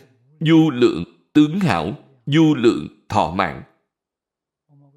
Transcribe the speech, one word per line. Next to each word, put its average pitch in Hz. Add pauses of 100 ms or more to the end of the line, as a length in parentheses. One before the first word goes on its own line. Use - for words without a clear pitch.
(400)
vô 160
lượng 120 (300)
tướng 151
hảo, 104 (220)
vô 151
lượng 104
thọ 87
mạng. 85 (1300)